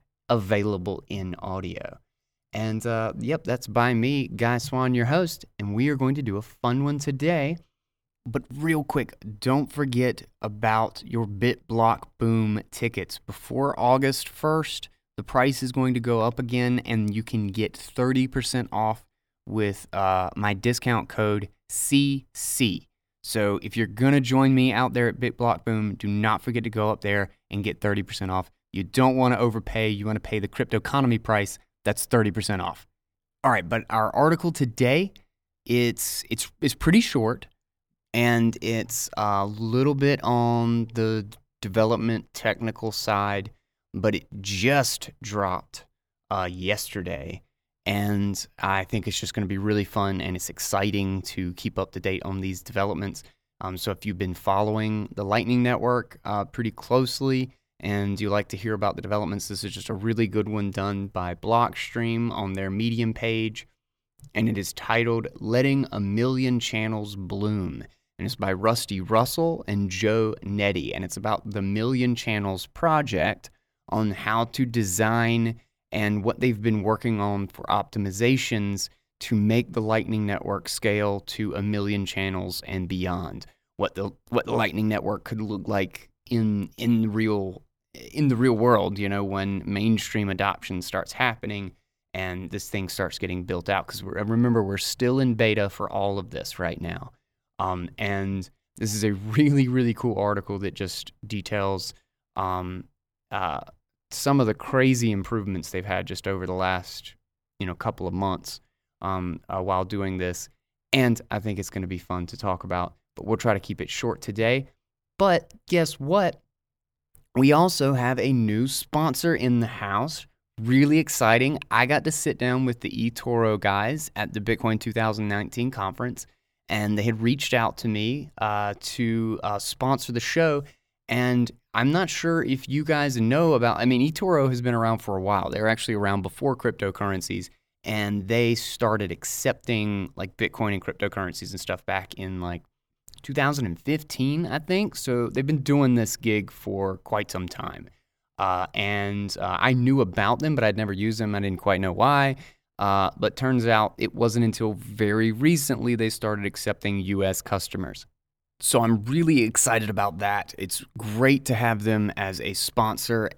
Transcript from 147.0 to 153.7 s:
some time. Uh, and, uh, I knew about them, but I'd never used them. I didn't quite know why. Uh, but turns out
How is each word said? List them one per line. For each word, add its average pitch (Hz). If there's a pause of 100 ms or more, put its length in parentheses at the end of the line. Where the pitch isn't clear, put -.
some 92
time. - (500)
Uh, 92
and, 101
uh, 92
I 127
knew 127
about 110
them, 156
but 127
I'd 104
never 107
used 107
them. 107
I 101
didn't 95
quite 95
know 95
why. 135 (420)
Uh, 98
but -
turns 127
out 107